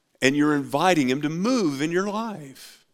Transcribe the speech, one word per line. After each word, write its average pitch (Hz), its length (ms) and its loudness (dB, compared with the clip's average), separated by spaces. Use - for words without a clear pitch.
and 135 120 4
you're 147 200 2
inviting 143 560 2
him 135 100 0
to 151 80 -2
move 175 540 -2
in 160 80 -2
your 185 180 -2
life. 196 840 -10